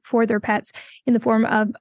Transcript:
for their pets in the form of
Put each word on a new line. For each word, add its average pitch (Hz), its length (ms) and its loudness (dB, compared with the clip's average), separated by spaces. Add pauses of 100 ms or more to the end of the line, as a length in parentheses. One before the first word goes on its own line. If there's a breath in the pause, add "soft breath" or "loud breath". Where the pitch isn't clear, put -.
for 226 220 0
their 214 120 0
pets - 320 -4 (360 loud breath)
in 247 80 4
the 233 40 2
form 226 280 2
of 214 240 0 (100)